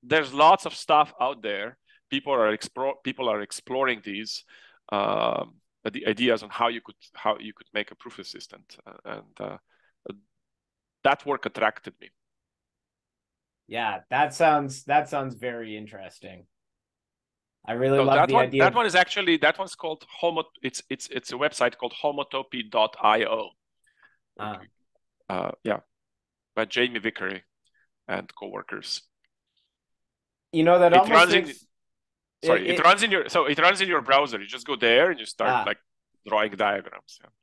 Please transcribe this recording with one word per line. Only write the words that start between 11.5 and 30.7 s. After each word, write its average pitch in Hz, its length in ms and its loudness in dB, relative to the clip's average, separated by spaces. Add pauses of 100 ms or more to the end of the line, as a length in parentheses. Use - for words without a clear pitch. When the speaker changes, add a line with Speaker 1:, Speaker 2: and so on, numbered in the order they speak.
Speaker 1:
me. - 80 -20 (1600)
Speaker 2:
Yeah, 110 440 -6
that 139 240 0
sounds, 147 500 0
that 143 240 0
sounds 135 280 -6
very 113 420 -10
interesting. 95 680 -18 (1200)
I 113 60 -10
really 131 260 0
Speaker 1:
So 135 60 4
Speaker 2:
love 135 120 4
Speaker 1:
that 151 120 4
Speaker 2:
the 135 60 -2
Speaker 1:
one, 139 140 4
Speaker 2:
idea 135 160 0
Speaker 1:
that 190 100 4
Speaker 2:
of - 20 -4
Speaker 1:
one 240 100 2
is 185 80 -2
actually, 180 440 2
that 147 200 2
one's 190 160 -10
called 160 320 -10 (140)
Homo-, 165 320 -2 (100)
it's, - 280 -8
it's, - 180 -10
it's - 240 -10
a 135 40 -10
website 127 420 -2
called 123 160 -8 (100)
homotopy 135 680 -6
dot 110 320 0
I 110 220 4
O. 110 280 -6 (840)
Speaker 2:
Ah. 104 220 -10 (680)
Speaker 1:
Uh, 92 220 -6 (120)
yeah, 104 160 -2 (760)
by 110 100 -2
Jamie 120 340 -2
Vickery 98 440 -8 (600)
and 95 300 -8
coworkers. 101 680 -12 (1500)
Speaker 2:
You 160 120 2
know, 175 160 6